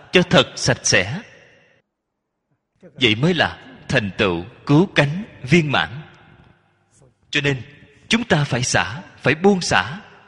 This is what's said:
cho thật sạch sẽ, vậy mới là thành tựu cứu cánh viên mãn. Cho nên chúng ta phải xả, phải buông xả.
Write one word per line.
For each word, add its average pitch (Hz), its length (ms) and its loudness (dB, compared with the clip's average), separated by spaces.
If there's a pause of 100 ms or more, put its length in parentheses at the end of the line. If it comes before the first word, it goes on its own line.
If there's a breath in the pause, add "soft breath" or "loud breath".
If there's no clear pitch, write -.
(120)
cho 185 100 4
thật 147 340 0
sạch - 260 -4
sẽ, 113 400 -2 (1600)
vậy 127 340 0
mới 151 200 0
là 104 420 -4 (120)
thành 107 300 0
tựu 90 260 0 (220)
cứu 160 280 4
cánh 160 300 0 (180)
viên 151 300 2
mãn. 107 300 -4 (1300)
Cho 147 100 -2
nên 139 220 -2 (460)
chúng 233 160 0
ta 151 200 2
phải 123 180 -2
xả, 117 400 -2 (140)
phải 127 180 0
buông 185 260 2
xả. 123 400 -2 (280)